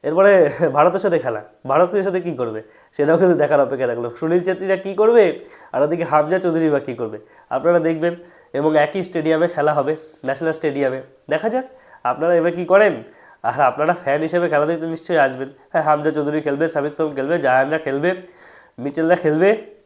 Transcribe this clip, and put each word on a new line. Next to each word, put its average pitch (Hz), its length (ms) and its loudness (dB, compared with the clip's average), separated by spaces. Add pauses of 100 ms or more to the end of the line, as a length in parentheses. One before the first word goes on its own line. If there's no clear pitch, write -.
এরপরে 175 480 6 (220)
ভারতের 160 280 4
সাথে 180 180 0
খেলা, 113 260 -4 (220)
ভারতের 175 360 2
সাথে 185 180 -2
কী 170 140 -6
করবে, 113 280 -6 (340)
সেটাও 156 220 2
কিন্তু 180 160 4
দেখার 147 260 2
অপেক্ষা 131 260 0
রাখলো। 120 240 -4 (100)
সুনীল 165 200 0
ছেত্রীরা 185 360 -2
কী 190 180 -8
করবে, 214 500 4 (280)
আর 127 100 0
ওদিকে 156 220 0
হামজা 151 340 2
চৌধুরী 165 320 0
বা 143 80 0
কী 135 160 -6
করবে, 110 240 -8 (320)
আপনারা 165 280 2
দেখবেন। 165 360 -2 (380)
এবং 156 240 0
একই 151 280 0
স্টেডিয়ামে 160 440 0
খেলা 151 260 0
হবে, 147 220 -2 (280)
ন্যাশনাল 139 280 -4
স্টেডিয়ামে। 139 500 -4 (260)
দেখা 156 200 -2
যাক 254 160 -2 (400)
আপনারা 147 300 0
এবার 170 180 2
কী 175 120 -6
করেন। 185 380 2 (400)
আর 120 180 -4
আপনারা 147 340 2
ফ্যান 151 280 -2
হিসেবে 175 260 -2
খেলা 151 180 0
দেখতে 165 200 -4
নিশ্চয়ই 165 320 -4
আসবেন। 135 300 0 (240)
হ্যাঁ, 160 120 -2
হামজা 151 260 2
চৌধুরী 147 300 -2
খেলবে, 147 280 -2
সামিত 151 260 -4
সোম 151 200 -4
খেলবে, 139 240 -4
জায়ানরা 135 400 2
খেলবে, 156 440 -4 (560)
মিচেলরা 160 380 0
খেলবে 170 500 0 (200)